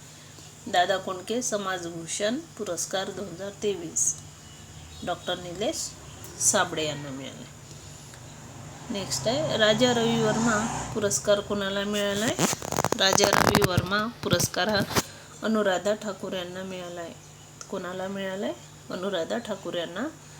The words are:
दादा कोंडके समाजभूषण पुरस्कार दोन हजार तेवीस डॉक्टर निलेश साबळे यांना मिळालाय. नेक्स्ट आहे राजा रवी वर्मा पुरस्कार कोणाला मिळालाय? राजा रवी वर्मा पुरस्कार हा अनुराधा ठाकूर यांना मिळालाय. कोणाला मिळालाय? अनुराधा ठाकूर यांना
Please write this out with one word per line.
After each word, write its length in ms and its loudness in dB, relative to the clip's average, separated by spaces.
दादा 260 6
कोंडके 440 -2
समाजभूषण 960 -2
पुरस्कार 520 -2
दोन 180 -6
हजार 220 -8
तेवीस 520 0
डॉक्टर 320 -2
निलेश 380 -2
साबळे 440 4
यांना 240 -4
मिळालाय. 440 -10
नेक्स्ट 360 -4
आहे 300 2
राजा 340 8
रवी 300 4
वर्मा 340 4
पुरस्कार 480 4
कोणाला 420 0
मिळालाय? 500 2
राजा 320 6
रवी 380 8
वर्मा 380 4
पुरस्कार 460 2
हा 120 4
अनुराधा 520 2
ठाकूर 380 -6
यांना 320 -6
मिळालाय. 480 -8
कोणाला 380 -4
मिळालाय? 440 -4
अनुराधा 480 -2
ठाकूर 360 -6
यांना 320 -4